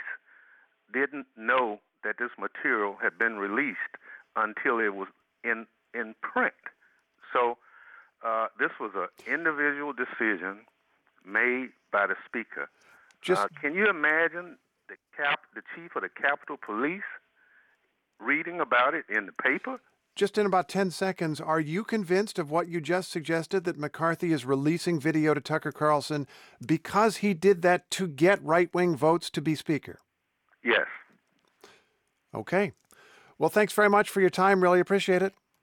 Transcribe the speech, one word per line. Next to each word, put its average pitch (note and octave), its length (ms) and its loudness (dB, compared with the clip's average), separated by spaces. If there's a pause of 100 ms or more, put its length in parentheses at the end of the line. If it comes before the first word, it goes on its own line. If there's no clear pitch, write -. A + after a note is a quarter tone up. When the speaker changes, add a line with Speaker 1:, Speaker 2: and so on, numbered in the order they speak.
(920)
Speaker 1:
didn't C#3 340 -2 (100)
know A#2 440 0 (240)
that G#2+ 140 -4
this A#2+ 200 -4
material G#2 640 -2
had A2 160 -2
been A2+ 200 0
released G#2 580 -4 (400)
until A2 420 0
it G#2+ 160 0
was F#2+ 140 -8 (340)
in, A2+ 240 -4 (280)
in A2 260 -8
print. - 340 -2 (760)
So, A#2+ 240 0 (680)
uh, A2 240 -2 (120)
this D#3 180 0
was G#2+ 160 -8
an F2+ 140 -4 (240)
individual D3 600 -2
decision G#2 680 -4 (680)
made B2 440 0 (200)
by G2+ 160 2
the F#2 80 -2 (100)
Speaker. D2+ 440 -10 (540)
Speaker 2:
Just F#3 200 0
Speaker 1:
Uh, G3 60 0 (120)
can D3+ 140 -4
you G#3 140 2
imagine E3 720 0 (300)
the G2 80 -18 (200)
cap-, D3 240 -4 (140)
the A2 80 -12 (120)
chief E3+ 220 -14
of G#2+ 60 -4
the F#2+ 60 -6
Capitol C#3+ 480 -4
Police D3 460 -4 (1160)
reading E3 400 -4
about B2 340 2
it D3 140 -6
in G#2 180 -2
the F2+ 60 -14
paper? E3+ 480 -4 (340)
Speaker 2:
Just G3+ 240 -2
in G#3 80 4
about F#3 220 2
ten F#3+ 220 0
seconds, E3 500 -2
are D#3+ 200 0
you D#3+ 240 -2
convinced G3 540 0
of D3 120 -4
what E3+ 180 0
you E3+ 120 -4
just F3 300 -2
suggested, E3 540 -2
that F3 120 -2
McCarthy D#3+ 560 0
is B2 140 0
releasing D3+ 520 2
video D#3 360 2
to D3 60 0
Tucker D#3 320 -2
Carlson D3+ 540 0 (380)
because F#3 540 2
he G#3 160 2
did F#3 280 4
that F3 280 2
to F#3 160 -4
get D#3+ 360 4
right-wing F3 540 4
votes D#3+ 340 2
to D#3+ 120 -4
be D#3 120 0
Speaker? C#3 440 -4 (640)
Speaker 1:
Yes. A2 220 2 (1500)
Speaker 2:
Okay. E3+ 380 -2 (680)
Well, D#3 120 2
thanks G#3+ 240 2
very G#3 160 6
much G#3 180 6
for G3 140 0
your F3+ 80 6
time. F#3+ 320 4
Really F3+ 180 6
appreciate F#3 400 2
it. F#3+ 140 -2 (280)